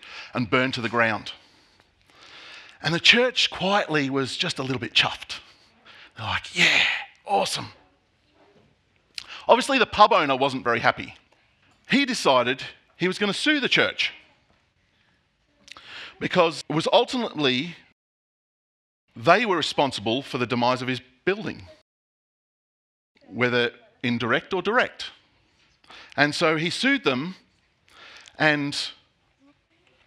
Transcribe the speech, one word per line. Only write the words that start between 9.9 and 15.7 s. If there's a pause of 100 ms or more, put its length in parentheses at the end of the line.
owner
wasn't
very
happy. (760)
He
decided (340)
he
was
gonna
sue
the
church (2000)